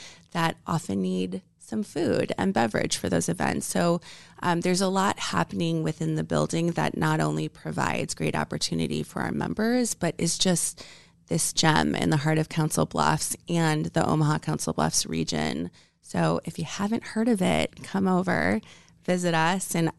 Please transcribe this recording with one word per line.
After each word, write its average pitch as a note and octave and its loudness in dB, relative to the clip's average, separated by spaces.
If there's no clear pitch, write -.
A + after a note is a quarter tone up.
that E3 0
often F#3+ -2
need F#3 -2
some G#3+ -6
food - 0
and F#3+ 0
beverage A3 0
for - -2
those E3+ 0
events. - -2
So, F3 0
um, F3 0
there's F3+ 2
a G3 2
lot F#3+ 0
happening E3 -2
within D#3 -2
the D#3 -2
building E3 0
that D#3+ -2
not D#3 2
only D#3 0
provides B2 -4
great D#3 -2
opportunity - -2
for - -8
our - -2
members, A#3 0
but - -2
is E3+ 0
just - 0
this E3+ 0
gem A2 4
in - 2
the D#3 4
heart D#3 2
of D#3 0
Council D#3 2
Bluffs D3+ 0
and E3 2
the E3 0
Omaha D#3 2
Council D#3 -4
Bluffs - 0
region. - -2
So E3+ 0
if E3 -10
you E3+ -6
haven't G#3 -4
heard A3+ -2
of A3 2
it, D#2 0
come G3 0
over, F#3 2
visit F3+ 0
us, E3+ 2
and E3 2